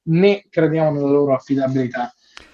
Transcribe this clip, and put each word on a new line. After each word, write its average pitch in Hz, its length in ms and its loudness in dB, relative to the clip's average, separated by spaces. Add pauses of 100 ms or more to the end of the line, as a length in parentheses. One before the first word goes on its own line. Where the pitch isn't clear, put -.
né 190 440 2
crediamo 156 440 0
nella 143 180 -2
loro 143 240 2
affidabilità. 131 760 -4 (420)